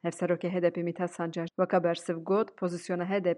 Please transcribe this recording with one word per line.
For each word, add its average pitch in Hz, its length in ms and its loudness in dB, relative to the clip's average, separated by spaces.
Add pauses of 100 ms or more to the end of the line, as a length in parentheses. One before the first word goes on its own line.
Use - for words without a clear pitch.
Hevserokê 170 460 0
H 185 120 0
D 170 100 0
P 170 120 -4
Mîthat 170 280 -2
Sancar 170 360 -4
weke 185 360 2
bersiv 170 340 0
got, 190 400 0
pozisyona 175 520 -2
H 196 160 0
D 175 120 4